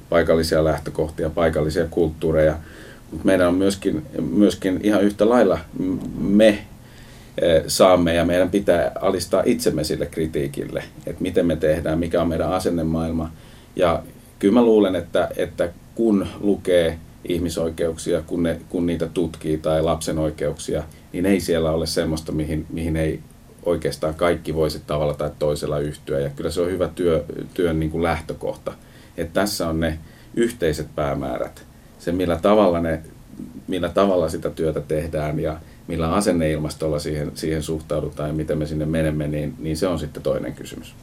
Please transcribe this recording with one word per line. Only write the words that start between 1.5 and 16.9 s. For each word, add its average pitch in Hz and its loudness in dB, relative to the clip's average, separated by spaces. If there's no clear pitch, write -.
kulttuureja. 80 2
Mut 80 -8
meidän 92 4
on 90 2
myöskin, 95 0
myöskin 92 2
ihan 104 4
yhtä 104 4
lailla 101 4
m-, 92 -2
me, 104 6
eh, - 0
saamme 90 6
ja 85 2
meidän 87 2
pitää 87 2
alistaa 95 0
itsemme 76 0
sille 76 -2
kritiikille, 76 -4
että 85 -8
miten 90 2
me 80 2
tehdään, 78 2
mikä 85 0
on 85 0
meidän 82 0
asennemaailma. 82 -2
Ja 85 2
kyllä 101 4
mä 120 6
luulen, 107 6
että, 87 0
että 87 -2
kun 104 2
lukee 87 2